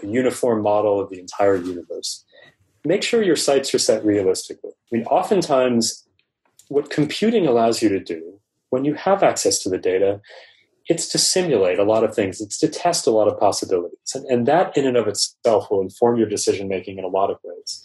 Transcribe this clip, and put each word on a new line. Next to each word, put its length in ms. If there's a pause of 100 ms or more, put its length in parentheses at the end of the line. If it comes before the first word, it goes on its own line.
a 40
uniform 540
model 400
of 80
the 100
entire 360
universe. 680 (600)
Make 180
sure 180
your 140
sights 400
are 40
set 260
realistically. 680 (200)
I 40
mean, 120
oftentimes 1000 (600)
what 200
computing 580
allows 340
you 80
to 100
do 400 (300)
when 160
you 80
have 280
access 380
to 100
the 80
data, 440 (680)
it's 220
to 80
simulate 600
a 60
lot 220
of 100
things. 240
It's 200
to 100
test 360
a 60
lot 160
of 100
possibilities. 640 (160)
And, 120
and 200
that 300
in 100
and 80
of 120
itself 640
will 120
inform 360
your 120
decision-making 680
in 60
a 60
lot 200
of 140
ways. 420